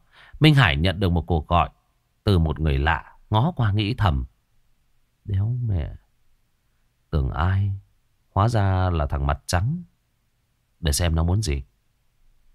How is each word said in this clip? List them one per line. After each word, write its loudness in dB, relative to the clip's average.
Minh 6
Hải 4
nhận 0
được 2
một 0
cuộc 0
gọi 2
từ 4
một 0
người 0
lạ, -2
ngó 0
qua 0
nghĩ -2
thầm: 0
"Đéo -4
mẹ, -6
tưởng -2
ai... -2
Hóa 2
ra 0
là -2
thằng -2
mặt -2
trắng. -2
Để 0
xem 0
nó 2
muốn 0
gì." -4